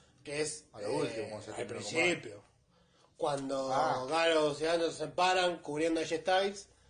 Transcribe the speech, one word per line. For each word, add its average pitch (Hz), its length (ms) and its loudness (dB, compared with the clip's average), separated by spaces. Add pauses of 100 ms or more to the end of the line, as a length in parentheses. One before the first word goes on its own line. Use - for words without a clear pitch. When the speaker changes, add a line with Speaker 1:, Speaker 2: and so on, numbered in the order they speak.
(240)
Speaker 1:
que 147 160 -6
es, - 320 -4
Speaker 2:
A 113 80 -14
lo 107 140 -2
último, 143 300 -2
Speaker 1:
eh, 104 40 -8
Speaker 2:
cuando 104 160 -10
se 107 60 -12
Speaker 1:
al 107 60 -8 (100)
Speaker 2:
terminó 113 120 -8
el 107 60 -8
Speaker 1:
principio. 165 580 -2 (760)
Cuando 139 540 -2
Speaker 2:
Ah. 135 360 2
Speaker 1:
Gallows 156 540 4
y 156 40 0
Anderson 160 420 0
se 139 60 -12
paran 180 440 4
cubriendo 160 420 0
a 156 40 0
J 160 160 -2
Styles, 196 480 2 (220)